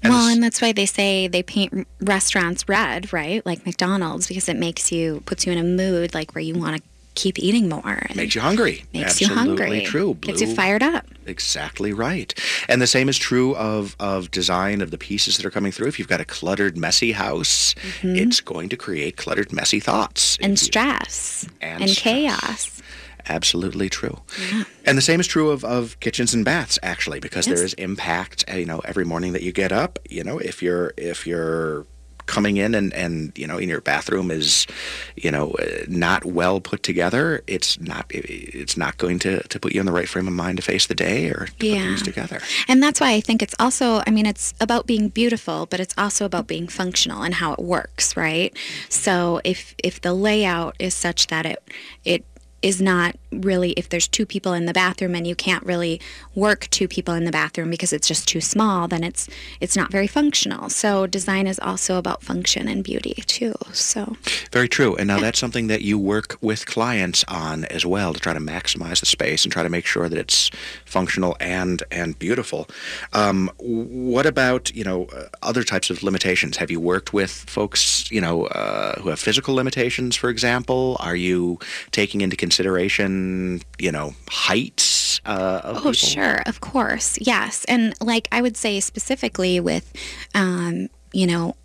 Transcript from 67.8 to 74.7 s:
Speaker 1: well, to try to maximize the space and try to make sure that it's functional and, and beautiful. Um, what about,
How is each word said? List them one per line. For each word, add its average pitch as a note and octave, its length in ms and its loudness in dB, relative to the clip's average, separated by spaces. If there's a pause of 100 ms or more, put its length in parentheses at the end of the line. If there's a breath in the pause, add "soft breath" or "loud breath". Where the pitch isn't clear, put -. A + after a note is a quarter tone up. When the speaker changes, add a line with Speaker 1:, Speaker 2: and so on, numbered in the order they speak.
Speaker 1:
well, F#2 280 2
to - 60 -6
try E2 140 -2
to D#2 60 -2
maximize E2 600 -2
the - 60 0
space - 360 2
and - 80 0
try E2+ 120 0
to E2+ 60 2
make F2 160 -2
sure - 220 0
that E2 100 0
it's - 320 2 (360 loud breath)
functional F#2 560 0
and, F2+ 500 -2
and E2+ 260 -4
beautiful. F2+ 520 -2 (420 loud breath)
Um, G2 460 4
what B2 680 0
about, B2+ 480 2